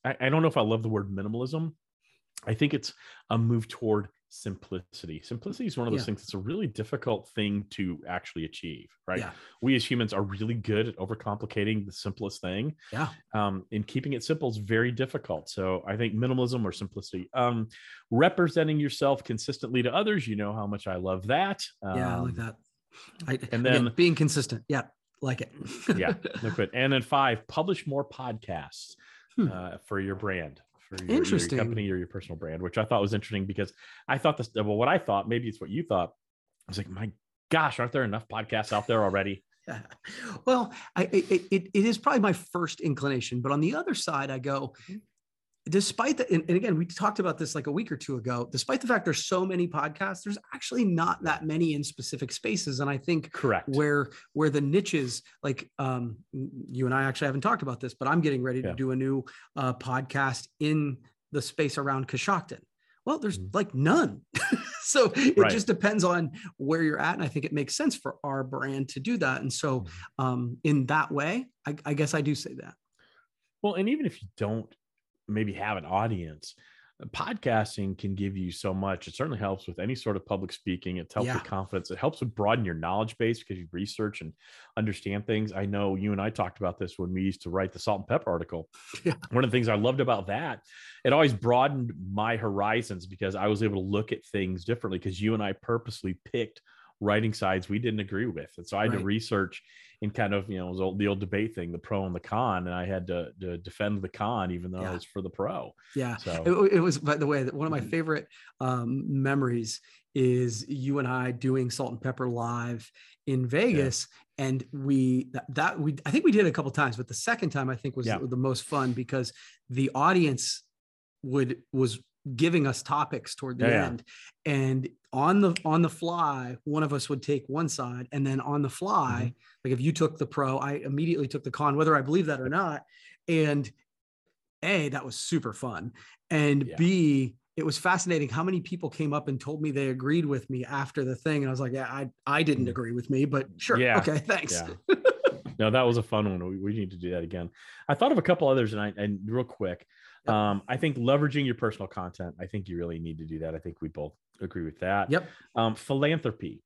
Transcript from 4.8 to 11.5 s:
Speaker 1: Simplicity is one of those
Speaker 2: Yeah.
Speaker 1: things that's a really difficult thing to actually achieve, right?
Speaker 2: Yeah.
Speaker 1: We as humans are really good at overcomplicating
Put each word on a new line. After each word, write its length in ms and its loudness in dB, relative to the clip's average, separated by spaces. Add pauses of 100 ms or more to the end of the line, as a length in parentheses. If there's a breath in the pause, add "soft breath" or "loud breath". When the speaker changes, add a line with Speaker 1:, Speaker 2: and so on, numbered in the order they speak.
Speaker 1:
Simplicity 440 -8
is 120 -4
one 80 -2
of 60 0
those 100 0
Speaker 2:
Yeah. 40 -4
Speaker 1:
things 160 -4
that's 120 -12
a 40 -4
really 280 -4
difficult 640 -4
thing 400 0
to 360 -4
actually 380 -6
achieve, 440 -10 (180)
right? 140 -2
Speaker 2:
Yeah. 100 -8 (320 loud breath)
Speaker 1:
We 140 4
as 120 0
humans 240 0
are 100 0
really 320 -2
good 340 0
at 80 -8
overcomplicating 920 -2